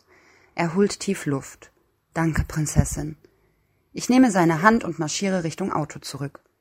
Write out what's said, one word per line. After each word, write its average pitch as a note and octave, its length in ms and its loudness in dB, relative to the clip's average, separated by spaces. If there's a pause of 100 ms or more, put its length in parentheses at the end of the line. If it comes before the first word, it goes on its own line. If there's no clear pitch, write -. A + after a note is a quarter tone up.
(540)
Er E3+ 200 -2
holt G3 260 0
tief - 260 -6
Luft. - 440 -6 (440)
„Danke, D#3+ 300 0
Prinzessin.“ D3+ 760 -2 (760)
Ich - 160 -8
nehme B3+ 220 6
seine E3 320 4
Hand A3+ 200 4
und F3 160 -8
marschiere F#3 460 -2
Richtung F#3 280 -6
Auto D3 260 -4
zurück. - 420 -12 (200)